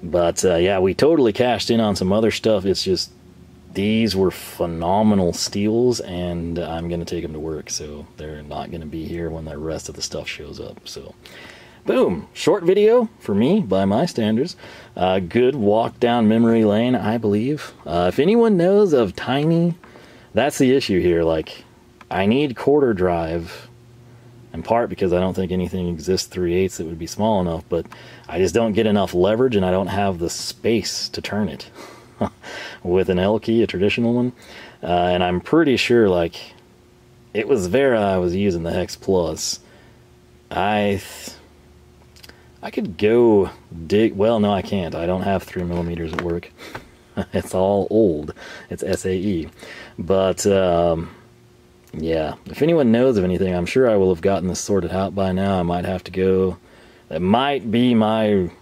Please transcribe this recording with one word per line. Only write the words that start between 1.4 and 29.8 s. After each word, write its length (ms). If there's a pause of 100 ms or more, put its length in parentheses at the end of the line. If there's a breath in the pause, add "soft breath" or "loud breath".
in 120
on 160
some 160
other 180
stuff. 340
It's 180
just, 280 (640)
these 420
were 160
phenomenal 1000
steals, 680
and 580
I'm 300
gonna 180
take 200
'em 80
to 60
work, 300
so 460
they're 260
not 300
gonna 140
be 200
here 240
when 160
the 120
rest 320
of 60
the 60
stuff 260
shows 320
up. 280
So, 260 (720 loud breath)
boom! 480
Short 300
video 460 (100)
for 160
me, 240
by 260
my 200
standards. 500 (400 loud breath)
Uh, 240
good 360
walk 440
down 280
memory 360
lane, 320
I 220
believe. 560 (120)
Uh, 220
if 100
anyone 400
knows 360
of 220
tiny, 600 (580 loud breath)
that's 260
the 160
issue 260
here. 220
Like, 400 (480)
I 160
need 280
quarter 380
drive, 760 (840 loud breath)
in 100
part 260
because 240
I 60
don't 140
think 180
anything 360
exists 400
three 280
eighths 220
that 80
would 140
be 80
small 340
enough, 280
but 160 (420 loud breath)
I 120
just 160
don't 180
get 140
enough 260
leverage, 420
and 100
I 60
don't 160